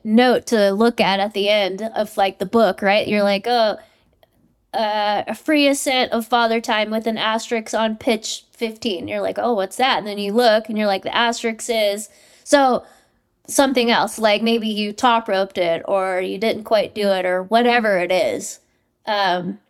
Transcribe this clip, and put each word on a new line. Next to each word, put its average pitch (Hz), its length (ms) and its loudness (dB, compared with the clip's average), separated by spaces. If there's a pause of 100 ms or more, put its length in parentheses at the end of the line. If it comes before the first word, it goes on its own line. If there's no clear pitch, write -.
note 233 440 4
to 202 240 2
look 226 300 2
at 190 180 2
at 208 140 -2
the 202 160 0
end 196 320 0
of, 220 340 -6
like, 196 240 0
the 196 60 -2
book, 190 360 2
right? 202 240 2
You're 208 180 0
like, 202 240 0
"Oh, 226 300 0 (960)
uh, 208 540 -2
a 226 80 -6
free 294 320 2
ascent 269 460 0
of 233 120 -2
Father 233 360 2
Time 214 300 -2
with 220 160 -4
an 220 100 -2
asterisk 220 560 -4
on 220 240 -2
pitch - 560 -4
fifteen." 220 540 -6
You're 208 120 -6
like, 190 200 -4
"Oh, 233 140 0
what's 196 240 -4
that?" 262 200 2
And 185 100 -6
then 208 120 -8
you 202 120 -4
look 220 380 4
and 214 80 -4
you're 214 100 0
like, 190 160 -2
"The - 100 -8
asterisk 233 560 -2
is," 214 380 -2 (360)
so 269 420 4 (640)
something 262 420 2
else, 202 300 0
like 214 220 2
maybe 226 280 0
you 208 240 -4
top 233 340 2
roped 196 300 -2
it 170 280 0
or 190 360 0
you 190 160 -6
didn't 220 260 -2
quite 214 320 0
do 208 140 0
it 185 160 0
or 185 180 -2
whatever 226 540 2
it 175 140 0
is. 185 480 -2 (460)
Um, 190 540 -2 (100)